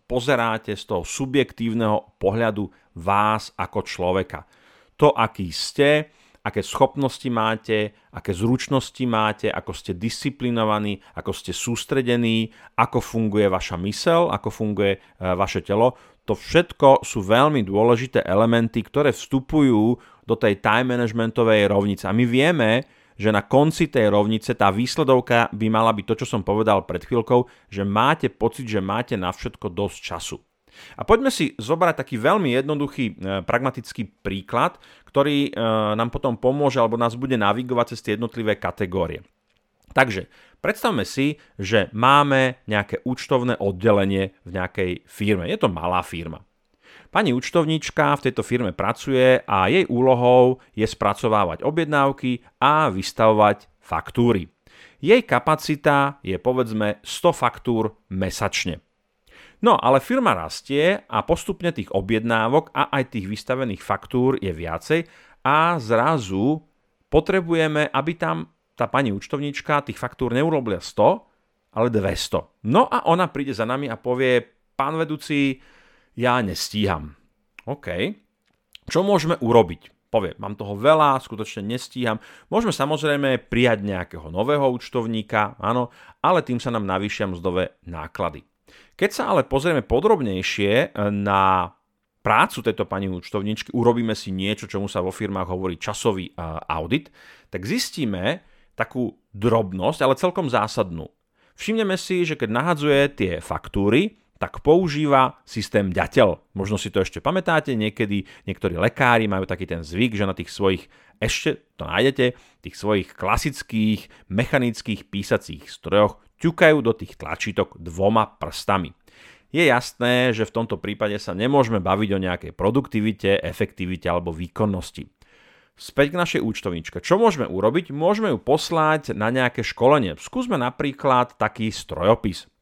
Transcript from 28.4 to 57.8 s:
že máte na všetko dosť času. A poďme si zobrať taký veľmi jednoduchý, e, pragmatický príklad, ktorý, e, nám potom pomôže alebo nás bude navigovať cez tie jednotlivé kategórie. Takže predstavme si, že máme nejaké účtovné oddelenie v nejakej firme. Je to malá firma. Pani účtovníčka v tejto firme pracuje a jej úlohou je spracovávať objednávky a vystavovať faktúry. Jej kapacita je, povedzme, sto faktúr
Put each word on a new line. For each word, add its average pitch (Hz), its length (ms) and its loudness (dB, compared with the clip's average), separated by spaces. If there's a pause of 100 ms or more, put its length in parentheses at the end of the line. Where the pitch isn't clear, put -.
že 107 160 -2
máte 104 400 -4
na 90 160 -4
všetko - 400 -10
dosť 101 240 -4
času. - 380 -10 (580)
A - 80 -8
poďme 240 240 4
si 254 320 -2
zobrať 165 400 0
taký 135 160 -8
veľmi 143 400 2
jednoduchý, 143 560 -2
e, - 20 -12 (300)
pragmatický 123 800 -6
príklad, 117 560 -4 (240)
ktorý, 143 480 0
e, 113 160 -2 (320)
nám 117 160 0
potom 120 240 -4
pomôže 135 400 2
alebo 113 160 2
nás 117 240 -2
bude 131 160 -2
navigovať 120 560 0
cez 117 80 -12
tie - 160 -4
jednotlivé 110 400 -4
kategórie. 90 640 -4 (720)
Takže 110 400 0 (320)
predstavme 160 400 0
si, 139 320 -2 (240)
že 98 320 0
máme 131 800 4
nejaké 104 320 -2
účtovné 123 560 -2
oddelenie 98 720 2 (160)
v - 80 -16
nejakej 92 360 -4 (120)
firme. 101 480 -2
Je 110 80 -4
to 147 80 2
malá 87 380 -2
firma. 82 340 -10 (680)
Pani 185 240 2
účtovníčka 151 880 0
v 131 80 0
tejto 110 160 -4
firme 101 240 -2
pracuje 127 720 2
a 95 240 2
jej 160 240 2
úlohou 123 720 6 (160)
je 110 80 0
spracovávať 101 800 0
objednávky 139 960 -2
a 147 320 4
vystavovať 104 720 4 (160)
faktúry. 101 640 -2 (560)
Jej 220 240 6
kapacita 143 960 0
je, 95 160 -4
povedzme, 110 640 -2
sto - 320 0
faktúr 113 640 -2 (160)